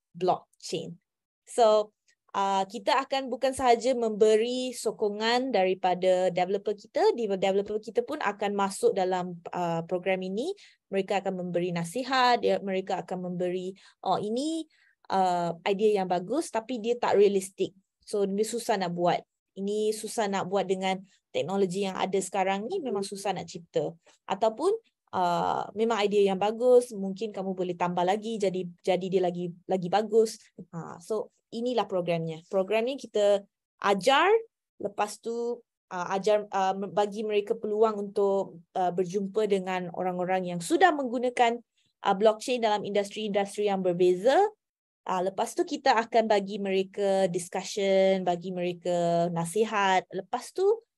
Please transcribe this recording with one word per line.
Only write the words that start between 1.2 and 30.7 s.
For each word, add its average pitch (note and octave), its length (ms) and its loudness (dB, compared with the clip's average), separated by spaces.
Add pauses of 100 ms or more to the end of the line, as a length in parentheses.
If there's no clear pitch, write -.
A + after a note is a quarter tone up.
So, G#3+ 480 4 (400)
uh, G3 320 0
kita A3+ 400 0
akan C4+ 240 -4
bukan B3+ 240 -2
sahaja B3 400 4
memberi A3+ 800 2
sokongan A3+ 800 -2
daripada F#3 800 2
developer G3+ 400 -2
kita, F4+ 400 0
di-, A3+ 160 -2
developer G3 480 0
kita A3 240 -2
pun C#4+ 160 -6
akan G3+ 400 -2
masuk G3 320 0
dalam, F#3 480 -2 (160)
uh, E3+ 320 -2
program F#3 320 -2
ini. G3 320 -4 (400)
Mereka G3 320 -2
akan F#3 240 -4
memberi F3+ 240 -2
nasihat, B3 720 0
dia, F#3+ 160 2
mereka F#3+ 480 -4
akan F3+ 240 -8
memberi, F3+ 400 -4 (320)
"Oh, F3+ 160 0
ini, D4 480 -4 (480)
uh, F3 480 2
idea G3+ 400 2
yang F3+ 80 -4
bagus F#3 400 -2
tapi A3+ 320 -6
dia A#3+ 160 -2
tak - 160 0
realistik. G3 560 2 (320)
So, G3+ 240 -2
dia G3 160 -2
susah A3 400 -2
nak F3 160 -4
buat. F3 240 2 (320)
Ini G#3+ 400 -2
susah G#3+ 320 -4
nak F#3+ 240 -2
buat G3 160 0
dengan F#3+ 320 -2 (340)
teknologi F#3+ 520 -2
yang F#3+ 120 -4
ada F#3+ 200 -2
sekarang G3 520 -2
ni, F#4+ 120 -4
memang G3+ 240 -4
susah G3 280 -6
nak E3+ 160 -8
cipta." E3+ 440 -6 (360)
Ataupun, A3 440 0 (440)
uh, F3 600 0
memang A3+ 240 0
idea G3+ 320 4
yang F#3 80 -2
bagus, B3 520 4
mungkin G3 400 -6
kamu F#3+ 240 -6
boleh F3+ 200 -4
tambah F3+ 280 0
lagi, G#3+ 320 0
jadi, F#3 320 -2 (160)
jadi F#3 240 0
dia F#3 160 2
lagi, F3 240 -2 (200)
lagi F#3 200 -2
bagus. A3 480 2 (360)